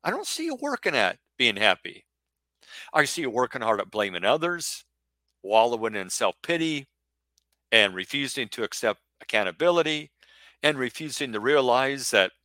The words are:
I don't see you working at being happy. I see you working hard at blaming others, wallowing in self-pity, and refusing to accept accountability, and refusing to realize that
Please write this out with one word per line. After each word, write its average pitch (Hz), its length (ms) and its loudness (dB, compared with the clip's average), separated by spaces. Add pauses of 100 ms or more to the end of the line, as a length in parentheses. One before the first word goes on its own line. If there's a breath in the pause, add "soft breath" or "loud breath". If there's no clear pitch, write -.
I 160 80 -2
don't 381 160 -6
see - 180 -6
you 320 100 -4
working 240 400 -4
at 98 240 2 (180)
being 117 200 2
happy. 98 500 0 (880 loud breath)
I 151 100 4
see 165 180 -4
you 135 60 -2
working 123 320 -2
hard 110 200 0
at 95 100 -6
blaming 95 340 -4
others, 160 600 -2 (580)
wallowing 110 540 2
in 92 120 -6
self-pity, 151 800 -2 (840)
and 101 220 4
refusing 127 560 -6
to - 120 -6
accept 107 400 -2 (180)
accountability, 151 920 0 (500 soft breath)
and 147 160 2
refusing 135 540 -6
to 107 80 -4
realize 131 720 2
that 98 200 4 (120)